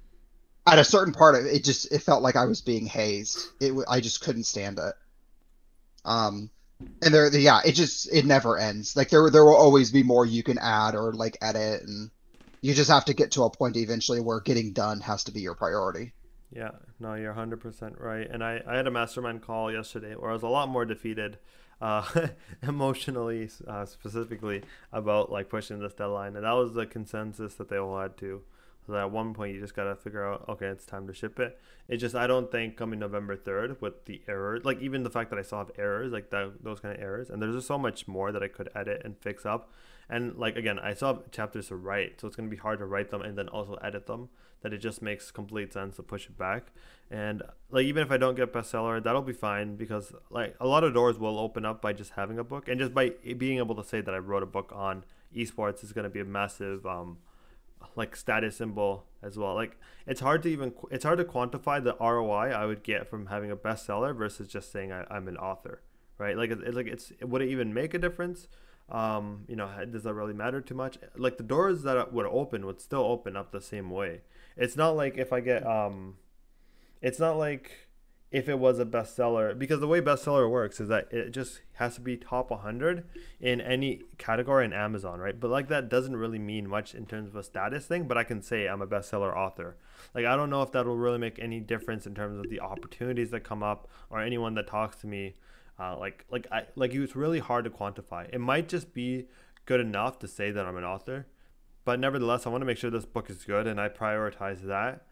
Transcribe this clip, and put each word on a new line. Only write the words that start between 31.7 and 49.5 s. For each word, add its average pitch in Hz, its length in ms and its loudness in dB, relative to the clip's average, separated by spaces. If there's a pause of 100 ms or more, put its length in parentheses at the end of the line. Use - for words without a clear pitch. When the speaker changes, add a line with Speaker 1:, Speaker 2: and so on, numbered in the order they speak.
Speaker 2:
It's 120 120 -4
just, 120 140 -4
I 123 120 0
don't 127 240 2
think 113 280 -4
coming 113 200 -6
November 101 380 -6
third 107 460 -6
with 98 240 -10
the 95 200 -14
error, 104 380 -6
like, 131 160 -2
even 135 220 -6
the 120 80 -6
fact 113 180 -4
that 104 100 -6
I 98 40 -6
still 104 160 -8
have 98 180 -8
errors, 104 340 -2
like, 107 200 -8
that, 98 340 -8
those 107 160 -10
kind 101 160 -8
of - 60 -12
errors, 104 260 -8
and 107 140 -8
there's 110 120 -2
just 127 120 -6
so 143 100 -4
much 127 320 -6
more 98 240 -4
that 101 100 -4
I 101 60 -4
could - 260 -12
edit 101 300 -6
and 107 140 -14
fix - 260 -10
up. 113 260 -6 (380)
And, 120 280 -6
like, 113 200 -4
again, 110 220 -2
I 104 160 -6
still 135 140 -4
have - 220 -6
chapters 107 380 -8
to 95 80 -10
write, 95 420 -6
so - 80 -12
it's 104 80 -12
gonna 110 140 -10
be 107 80 -10
hard 107 220 -6
to 101 80 -10
write 101 240 -6
them 104 100 -8
and 101 160 -10
then 98 120 -6
also 101 340 -10
edit 101 240 -10
them, 117 240 -12 (320)
that 107 100 -8
it 107 60 -10
just 110 240 -8
makes 104 280 -8
complete 104 440 -10
sense 98 220 -10
to 90 60 -16
push - 240 -12
it - 120 -20
back. 101 340 -6 (380)
And, 107 320 -6 (280)
like, 131 140 2
even 147 180 0
if 135 80 -2
I 135 60 2
don't 127 200 2
get 123 180 -2
bestseller, 113 480 -4
that'll 120 180 0
be 131 140 -6
fine 104 420 -4